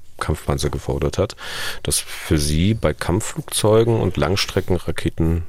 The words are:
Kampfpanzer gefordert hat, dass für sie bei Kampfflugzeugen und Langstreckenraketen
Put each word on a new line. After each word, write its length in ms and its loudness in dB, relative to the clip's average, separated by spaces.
Kampfpanzer 500 -2
gefordert 480 -2
hat, 180 0
dass 180 -2
für 380 -2
sie 380 2
bei 180 0
Kampfflugzeugen 1080 2
und 180 0
Langstreckenraketen 1300 0